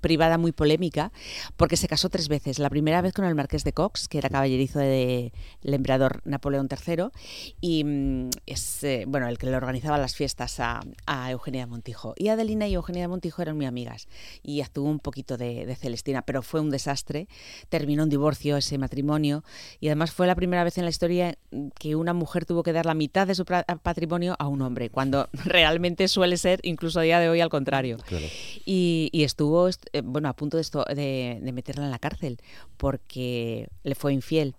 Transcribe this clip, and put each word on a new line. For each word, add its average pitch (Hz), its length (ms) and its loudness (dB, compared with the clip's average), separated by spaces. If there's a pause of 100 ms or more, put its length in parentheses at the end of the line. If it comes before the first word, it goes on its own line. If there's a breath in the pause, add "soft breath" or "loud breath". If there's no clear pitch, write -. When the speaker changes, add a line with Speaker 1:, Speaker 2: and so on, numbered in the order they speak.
Speaker 1:
privada 165 380 4
muy 165 140 2
polémica, 156 600 2 (440 loud breath)
porque 170 200 4
se 190 100 0
casó 156 220 0
tres 165 200 -2
veces. 143 300 -2
La 143 120 2
primera 156 320 4
vez 185 100 2
con 196 140 0
el 165 80 2
marqués 147 300 -2
de 143 100 0
Cox, - 340 -2
que - 100 -6
era 135 120 0
caballerizo 135 480 2
del 127 540 2 (300 loud breath)
emperador 135 640 2
Napoleón 139 440 -2
tercero, 170 440 -2 (480 loud breath)
y, 160 240 2
mm, 135 460 0 (160)
es, - 380 -6
eh, 127 220 0
bueno, 131 220 0
el 120 100 -4
que 131 80 -4
le 131 100 0
organizaba 131 420 0
las 131 180 -2
fiestas 135 440 -4
a, 117 200 -2 (260)
a 127 240 -4
Eugenia 127 320 -4
de 120 40 -6
Montijo. 117 500 -10
Y 208 120 0
Adelina 214 400 0
y 190 60 0
Eugenia 175 280 -2
de 175 60 -2
Montijo 175 340 -4
eran 156 140 -2
muy 143 100 0
amigas, 120 420 -8 (340 loud breath)
y 143 200 -4
actuó 139 220 -4
un 151 140 0
poquito 135 380 -6
de, 120 300 -6
de 127 100 -6
Celestina, 127 460 -4
pero 131 200 -2
fue - 180 -2
un 151 100 0
desastre. 143 580 -4 (400 loud breath)
Terminó 147 360 2
en 156 40 4
divorcio 143 480 2
ese 143 220 -2
matrimonio, 143 680 0 (340 loud breath)
y 151 100 -2
además 156 220 2
fue 180 160 4
la 180 80 6
primera 180 300 2
vez 175 140 0
en 175 60 0
la 170 60 0
historia 175 460 0 (420)
que 151 180 -2
una 165 180 0
mujer 170 320 0
tuvo 170 160 0
que 170 100 0
dar 165 140 2
la 160 80 2
mitad 156 320 2
de 190 80 2
su 180 100 0
pra-, 180 200 0 (180)
patrimonio 175 560 0
a 147 100 0
un 139 140 0
hombre, 120 280 -2
cuando 135 420 2
<laughs> 131 120 -8
realmente 175 640 4
suele 180 300 4
ser, 185 240 4
incluso 165 380 -2
a - 20 4
día 165 180 6
de 170 80 6
hoy, 170 120 6
al 165 100 4
contrario. 135 560 0
Speaker 2:
Claro. 82 160 -2 (420 loud breath)
Speaker 1:
Y, 175 480 4
y 156 120 4
estuvo, 156 440 4
est-, - 240 -4
eh, 147 120 -2
bueno, 151 240 -2
a 127 80 -2
punto 147 200 -2
de 165 40 2
esto, 151 280 -2
de, 131 540 -2
de 127 100 -4
meterla 131 320 -6
en 143 60 -2
la 120 80 -4
cárcel, 143 400 -6 (380 loud breath)
porque 120 920 -2 (160)
le 139 100 0
fue 143 180 0
infiel. 139 460 2